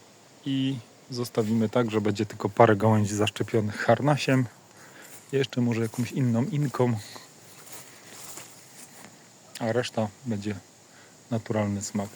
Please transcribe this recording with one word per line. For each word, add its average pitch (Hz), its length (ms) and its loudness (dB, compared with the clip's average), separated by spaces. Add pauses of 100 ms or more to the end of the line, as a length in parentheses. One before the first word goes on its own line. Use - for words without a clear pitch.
(460)
i 135 320 0 (320)
zostawimy 113 580 0
tak, 120 220 2
że 107 100 0
będzie 104 260 0
tylko - 220 -6
parę 113 280 6
gałęzi 104 380 4
zaszczepionych 107 600 -2
harnasiem, 131 720 2 (840)
jeszcze 135 280 0
może 120 220 2
jakąś 113 300 -4
inną 120 320 2
inką, 131 540 0 (2500)
a 113 120 -2
reszta 113 360 -2 (180)
będzie 104 300 -6 (720)
naturalny 107 520 -2
smak. 101 340 -6